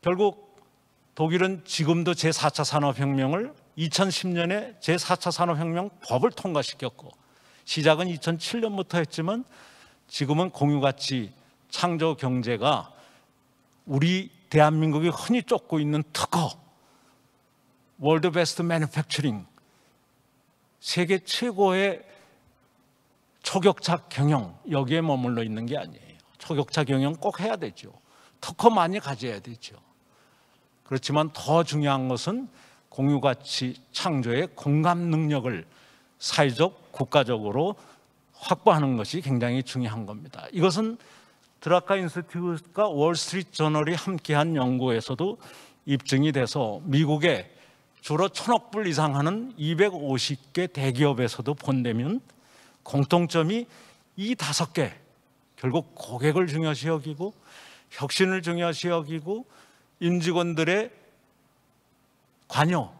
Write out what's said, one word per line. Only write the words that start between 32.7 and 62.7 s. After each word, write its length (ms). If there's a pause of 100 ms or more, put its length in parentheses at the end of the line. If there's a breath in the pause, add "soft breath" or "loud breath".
공유가치 880 (160)
창조의 640
공감 440
능력을 680 (500 soft breath)
사회적, 760
국가적으로 840 (640 loud breath)
확보하는 580
것이 220
굉장히 440
중요한 420
겁니다. 480
이것은 440 (600 soft breath)
드라카 360
인스티튜트가 920
월스트리트 640
저널이 440
함께한 600
연구에서도 840 (480 loud breath)
입증이 460
돼서, 520
미국의 680 (480 soft breath)
주로 300
천억 420
불 160
이상 300
하는 400
이백오십 960
개 140
대기업에서도 880
본다면, 680 (600 soft breath)
공통점이 840 (500 loud breath)
이 200
다섯 360
개, 220 (600)
결국 400
고객을 520
중요시 400
여기고, 460 (560 loud breath)
혁신을 540
중요시 460
여기고, 560 (540 soft breath)
임직원들의 920 (1600)
관여 520